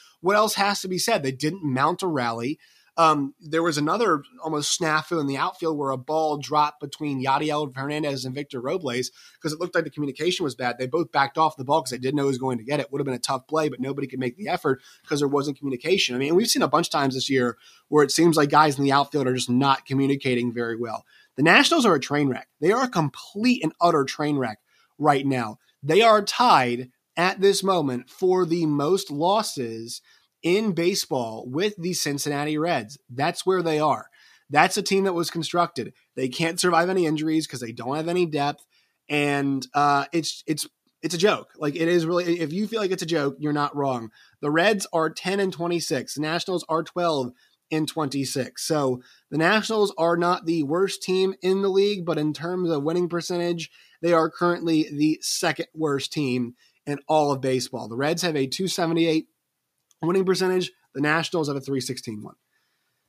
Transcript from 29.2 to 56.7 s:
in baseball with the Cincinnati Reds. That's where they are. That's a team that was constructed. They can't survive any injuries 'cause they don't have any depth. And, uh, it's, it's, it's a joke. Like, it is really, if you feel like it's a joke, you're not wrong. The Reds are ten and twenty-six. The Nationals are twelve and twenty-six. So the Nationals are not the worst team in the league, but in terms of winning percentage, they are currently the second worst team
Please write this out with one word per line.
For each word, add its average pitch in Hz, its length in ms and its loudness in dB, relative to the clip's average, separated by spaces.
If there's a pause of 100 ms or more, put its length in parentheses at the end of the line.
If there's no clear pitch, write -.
in 196 300 2
baseball 135 760 -2
with 180 300 -2
the 175 160 -4
Cincinnati 147 640 -4
Reds. 147 400 -2 (120)
That's 143 360 -2
where 185 180 2
they 156 160 0
are. 139 300 0 (400)
That's 160 280 4
a 202 60 -2
team 196 220 2
that 190 80 0
was 170 180 -2
constructed. 165 640 -4 (220)
They 131 120 -2
can't 165 320 -2
survive 175 300 4
any 185 160 2
injuries 156 420 0
'cause 123 140 -10
they 117 100 -10
don't 120 240 -6
have 160 140 -4
any 180 160 2
depth. 147 400 -2 (440)
And, 143 640 0
uh, 143 380 4
it's, - 340 -4
it's, 151 220 -4 (340)
it's 165 140 -6
a - 20 -4
joke. 165 400 2
Like, 147 180 -2
it 165 120 0
is 170 180 4
really, 175 360 0
if 151 120 -4
you 208 140 -2
feel 220 140 -2
like 190 100 0
it's 185 100 -4
a 170 60 -6
joke, 143 320 0
you're 147 140 -2
not 143 220 -2
wrong. 127 360 -2 (300)
The 147 100 -2
Reds 190 420 2
are 160 160 2
ten 196 300 -4
and 190 120 0
twenty-six. 165 640 -4
The 143 60 -6
Nationals 165 480 -4
are 165 140 0
twelve 151 480 -2 (400)
and 156 160 0
twenty-six. 135 800 -4
So 135 360 0 (300)
the 147 60 -2
Nationals 208 600 2
are 170 200 2
not 175 280 0
the 165 180 0
worst 175 380 -2
team 190 400 0
in 190 200 0
the 196 80 0
league, 196 360 2
but 160 120 0
in 151 160 0
terms 175 360 -4
of 143 140 0
winning 170 260 0
percentage, 175 640 -4 (300)
they 170 100 2
are 165 180 4
currently 165 640 0
the 151 300 0
second - 520 -2
worst 147 380 -2
team 123 440 -2 (300)